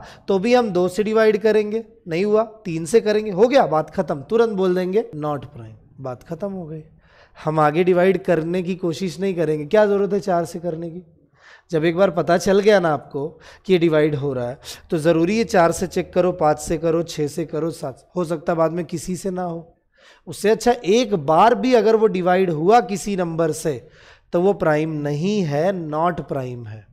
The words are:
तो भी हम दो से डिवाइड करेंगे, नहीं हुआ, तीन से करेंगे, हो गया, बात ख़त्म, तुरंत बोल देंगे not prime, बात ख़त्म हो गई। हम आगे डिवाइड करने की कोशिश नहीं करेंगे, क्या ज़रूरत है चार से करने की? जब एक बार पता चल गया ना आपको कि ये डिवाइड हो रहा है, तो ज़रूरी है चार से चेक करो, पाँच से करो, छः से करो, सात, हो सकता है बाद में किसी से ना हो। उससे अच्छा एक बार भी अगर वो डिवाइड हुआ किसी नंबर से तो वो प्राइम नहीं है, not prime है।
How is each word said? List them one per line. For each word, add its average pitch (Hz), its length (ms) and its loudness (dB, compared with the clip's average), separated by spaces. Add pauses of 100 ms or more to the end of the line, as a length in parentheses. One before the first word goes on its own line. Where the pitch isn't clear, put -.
(280)
तो 196 120 2
भी 233 140 0
हम 240 180 2
दो 180 160 0
से 190 160 -2
डिवाइड 220 340 2
करेंगे, 214 460 0 (240)
नहीं 170 180 -2
हुआ, 214 180 2 (220)
तीन 165 200 -6
से 226 160 4
करेंगे, 214 300 -2
हो 190 160 4
गया, 247 180 4
बात 156 240 0
ख़त्म, 147 320 -4
तुरंत 226 300 2
बोल 185 240 0
देंगे 185 280 -2 (120)
not 147 320 -6
prime, 110 260 -18 (260)
बात 131 240 -12
ख़त्म 185 280 -10
हो 185 140 -10
गई। 156 180 -12 (540)
हम 156 220 -2
आगे 151 240 2
डिवाइड 185 400 4
करने 170 400 0
की 180 120 -4
कोशिश 165 440 -6
नहीं 190 160 -2
करेंगे, 151 300 -2
क्या 214 200 4
ज़रूरत 202 280 0
है 202 80 0
चार 175 240 -2
से 165 140 -10
करने 165 300 -8
की? 170 160 -16 (680)
जब 160 140 0
एक 170 100 2
बार 185 160 2
पता 165 260 0
चल 196 220 2
गया 202 200 6
ना 165 140 0
आपको 143 340 -8 (380)
कि 185 80 2
ये 175 60 4
डिवाइड 156 360 2
हो 139 180 -4
रहा 120 160 -4
है, 139 100 -12 (300)
तो 180 100 -2
ज़रूरी 170 380 2
है 226 80 2
चार 170 260 4
से 170 160 -4
चेक - 260 -6
करो, 180 200 2
पाँच 151 260 0
से 170 180 -4
करो, 165 260 0
छः 147 240 -4
से 156 180 -6
करो, 156 280 -4
सात, - 420 -12
हो 180 100 -2
सकता 165 280 -4
है 160 40 -2
बाद 160 140 2
में 170 140 -6
किसी 175 300 -8
से 185 160 -8
ना 180 120 -6
हो। 170 280 -10 (560)
उससे 190 220 -4
अच्छा 226 220 2 (140)
एक 208 300 2
बार 165 400 4
भी 247 180 0
अगर 226 220 4
वो 220 120 4
डिवाइड 180 440 2
हुआ 175 300 4
किसी 202 340 -4
नंबर 170 360 -2
से 175 220 -4 (600)
तो 175 80 2
वो 196 120 4
प्राइम 160 460 0
नहीं 156 420 -2
है, 156 300 0 (180)
not 165 320 -2
prime 127 460 -8
है। 107 260 -16